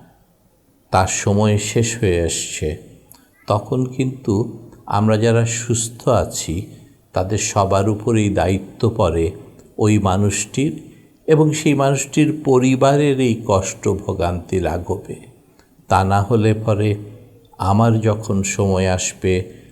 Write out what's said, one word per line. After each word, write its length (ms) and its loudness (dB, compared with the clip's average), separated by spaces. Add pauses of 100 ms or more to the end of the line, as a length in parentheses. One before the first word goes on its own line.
(920)
তার 160 4
সময় 500 2
শেষ 400 -2
হয়ে 240 2
আসছে, 560 -4 (720)
তখন 380 -2
কিন্তু 760 -4 (260)
আমরা 320 2
যারা 280 2
সুস্থ 640 -4
আছি, 580 -2 (460)
তাদের 240 -2
সবার 520 0
উপরেই 400 0
দায়িত্ব 600 0
পড়ে 420 0 (460)
ওই 220 4
মানুষটির, 840 -2 (440)
এবং 260 4
সেই 200 0
মানুষটির 720 0
পরিবারের 760 4
এই 260 0
কষ্ট 440 -2
ভোগান্তি 680 -4
লাঘবে। 560 -6 (720)
তা 160 2
না 180 2
হলে 320 2
পরে 420 0 (640)
আমার 420 2
যখন 440 0
সময় 440 0
আসবে, 640 -2 (200)